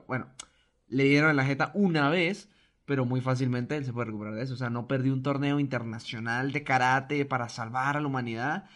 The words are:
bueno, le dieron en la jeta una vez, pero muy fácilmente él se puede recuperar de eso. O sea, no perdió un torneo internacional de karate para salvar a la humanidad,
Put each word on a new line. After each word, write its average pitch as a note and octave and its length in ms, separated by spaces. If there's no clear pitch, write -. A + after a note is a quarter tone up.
bueno, B2 200
le C3+ 180
dieron D3 240
en D3 60
la C3 100
jeta C#3 300
una D#3+ 340
vez, F3 400
pero C3+ 200
muy B2+ 160
fácilmente B2 560
él C#3 80
se B2 80
puede A#2 140
recuperar G#2+ 280
de A#2 80
eso. C3 100
O A#2+ 40
sea, B2+ 120
no A#2 180
perdió C3+ 260
un C3 100
torneo C#3+ 360
internacional A#2 920
de C#3+ 120
karate C3+ 600
para B2 240
salvar B2+ 480
a D3 40
la D3 60
humanidad, C3 580